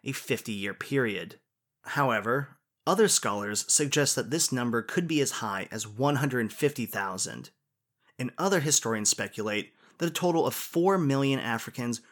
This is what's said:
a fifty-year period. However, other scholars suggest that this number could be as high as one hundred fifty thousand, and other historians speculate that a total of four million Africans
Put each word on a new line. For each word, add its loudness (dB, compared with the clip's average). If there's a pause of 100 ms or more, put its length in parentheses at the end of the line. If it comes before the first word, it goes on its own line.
a -6
fifty-year -4
period. -2 (440)
However, 0 (300)
other 6
scholars 0
suggest 2
that -2
this 0
number 0
could -2
be 2
as 0
high -4
as -8
one 0
hundred 0
fifty 0
thousand, -6 (680)
and -4
other 2
historians 2
speculate -4 (260)
that 0
a -4
total 2
of 0
four 2
million 2
Africans -4 (120)